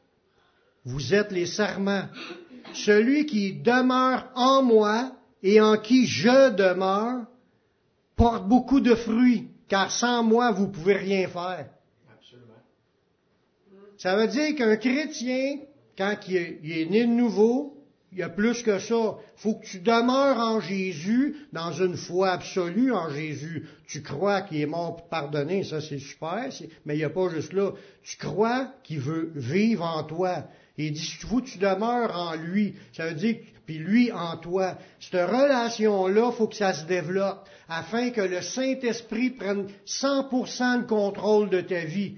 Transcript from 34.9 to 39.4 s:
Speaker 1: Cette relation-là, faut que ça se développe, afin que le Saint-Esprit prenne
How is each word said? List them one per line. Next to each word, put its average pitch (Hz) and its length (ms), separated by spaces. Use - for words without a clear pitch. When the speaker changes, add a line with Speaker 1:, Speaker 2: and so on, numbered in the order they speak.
Speaker 1:
Cette 180 280
relation-là, 233 1040
faut 220 160
que - 80
ça 190 160
se 156 120
développe, 180 640
afin 202 420
que 226 100
le 180 220
Saint-Esprit 254 880
prenne 196 380